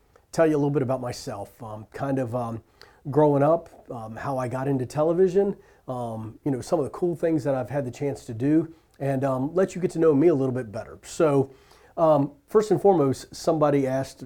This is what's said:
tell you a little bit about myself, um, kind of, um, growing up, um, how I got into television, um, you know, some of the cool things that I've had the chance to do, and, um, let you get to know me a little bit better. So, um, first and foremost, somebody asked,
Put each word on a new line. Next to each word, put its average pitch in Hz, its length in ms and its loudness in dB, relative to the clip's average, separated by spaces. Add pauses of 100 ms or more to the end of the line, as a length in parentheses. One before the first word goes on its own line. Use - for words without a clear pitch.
(320)
tell 165 160 4
you 156 80 2
a - 20 0
little 143 140 0
bit 143 100 0
about 127 200 -2
myself, 117 600 -12
um, 107 320 -14
kind 135 260 -4
of, 117 140 -4
um, 117 300 -6 (480)
growing 143 320 4
up, 165 260 2 (220)
um, 120 240 -12
how 131 220 -6
I 127 100 -4
got 131 200 -6
into 135 180 0
television, 180 720 2 (320)
um, 113 560 -8
you 151 60 -2
know, 131 100 0
some 170 200 -2
of 139 60 0
the 107 40 -8
cool 175 260 -2
things 160 280 0
that 143 100 0
I've 127 160 -4
had 139 160 -4
the 123 60 -6
chance 139 340 -6
to 120 80 -10
do, 151 400 0 (260)
and, 135 240 -2
um, 135 300 -2
let 185 220 0
you 175 60 -6
get 175 100 -2
to 160 80 -6
know 160 160 6
me 151 140 6
a 170 40 6
little 131 220 0
bit 120 160 -6
better. 101 320 -12
So, 143 480 2 (460)
um, 151 340 4 (160)
first 214 240 2
and 175 100 4
foremost, 151 540 2
somebody 147 500 2
asked, 131 400 -4